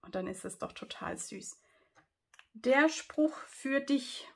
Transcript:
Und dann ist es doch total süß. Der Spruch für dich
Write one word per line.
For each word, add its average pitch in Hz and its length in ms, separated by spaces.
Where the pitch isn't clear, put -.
Und - 140
dann 185 100
ist 190 180
es 185 140
doch - 140
total - 480
süß. - 420
Der 262 360
Spruch - 560
für 269 340
dich 277 560